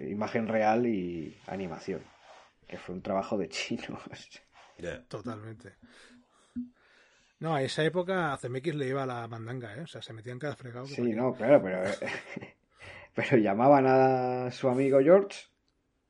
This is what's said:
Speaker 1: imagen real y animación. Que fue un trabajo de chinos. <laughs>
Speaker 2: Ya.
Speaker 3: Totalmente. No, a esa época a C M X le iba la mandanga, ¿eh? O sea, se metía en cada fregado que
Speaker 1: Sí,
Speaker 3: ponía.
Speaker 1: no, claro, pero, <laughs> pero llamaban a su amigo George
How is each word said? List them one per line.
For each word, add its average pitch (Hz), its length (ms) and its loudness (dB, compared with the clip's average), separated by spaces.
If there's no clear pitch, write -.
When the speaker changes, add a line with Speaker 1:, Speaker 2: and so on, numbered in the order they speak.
Speaker 1:
imagen 104 400 -2
real 110 400 4
y 87 580 -4
animación. 90 560 -8
Que 87 100 -12
fue - 180 -12
un 92 80 -10
trabajo 101 340 -2
de 95 120 -4
chinos. - 600 -8
<laughs> - 320 -20
Speaker 2:
Ya. 82 280 -8
Speaker 3:
Totalmente. 107 680 -12
No, 160 160 -2
a 135 60 2
esa 135 220 0
época 175 500 0
a 131 40 -4
C 139 100 -10
M 123 120 -6
X 147 140 -4
le 143 140 -2
iba 135 180 -2
la 120 220 -6
mandanga, 113 480 -10
¿eh? 147 60 -12
O 170 60 -12
sea, 117 140 -14
se - 120 -16
metía 113 200 -14
en 127 60 -12
cada 143 160 -6
fregado 123 300 -12
que 139 100 -14
Speaker 1:
Sí, 127 60 -4
Speaker 3:
ponía. 120 160 0
Speaker 1:
no, 123 180 2
claro, 131 260 6
pero, 92 220 -2
<laughs> - 1300 -10
pero - 220 2
llamaban 120 500 6
a 127 640 4
su - 180 -2
amigo 135 320 4
George 196 360 6